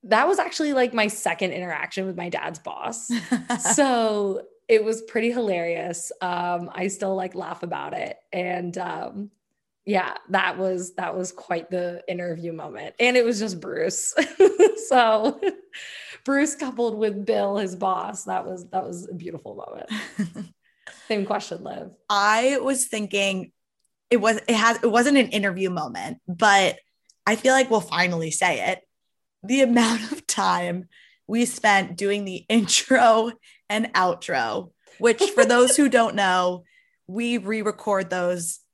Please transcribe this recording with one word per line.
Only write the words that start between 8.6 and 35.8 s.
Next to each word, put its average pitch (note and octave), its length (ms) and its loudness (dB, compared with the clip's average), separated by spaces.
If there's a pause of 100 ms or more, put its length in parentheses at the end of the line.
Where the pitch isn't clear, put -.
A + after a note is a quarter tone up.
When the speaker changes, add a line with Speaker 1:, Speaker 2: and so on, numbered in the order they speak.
Speaker 1:
um, F3+ 520 -8 (540)
yeah, F#3 300 -2 (140)
that F#3 300 0
was, F#3 380 -4
that E3+ 200 -6
was F#3 160 -6
quite - 380 -6
the F3 360 -6
interview E3+ 460 -8
moment. D3+ 480 -14
And B3 160 4
it B3 80 6
was A#3 140 0
just G3 220 -4
Bruce. - 600 -4
<laughs> C#4+ 40 4 (640)
So A#3 500 4 (880)
Bruce C#4 300 2
coupled A#3+ 420 -4
with G3+ 300 -2
Bill, G3+ 320 0
his F#3 180 -4
boss, F#3+ 480 -4
that F#3 220 -4
was, F3+ 240 -12
that F#3 160 -4
was F3 200 -12
a - 60 -12
beautiful E3 420 -12
moment. - 1000 -10 (140)
Speaker 2:
<laughs> - 400 -20
Speaker 1:
Same G#3 180 -2
question, G3+ 360 -6
Liv. - 280 -12 (180)
Speaker 2:
I A3 540 4
was B3+ 240 0
thinking G3 680 -4 (560)
it A#3+ 80 4
was, A3 320 2
it A#3 60 4
has, A3+ 280 4
it A#3+ 80 4
wasn't B3 280 6
an A3+ 100 4
interview F#3+ 400 -2
moment, D#3 580 -6
but G3 520 4 (480)
I G#3+ 100 2
feel C4 160 4
like C4 180 4
we'll G#3+ 120 4
finally E3+ 480 -2
say D#3 400 0
it. F#3 100 -4 (640)
The B3+ 180 2
amount A#3 500 4
of D#4 160 -10
time F3+ 640 -2 (380)
we A#3 180 0
spent G3 540 2
doing G3+ 260 -2
the F#3 220 -10
<laughs> - 20 -20
intro A3+ 840 4 (360)
and A3 240 -4
outro, B2+ 800 -2 (280)
which A3+ 240 4 (100)
for - 120 6
those B3 320 6
who C#4+ 140 4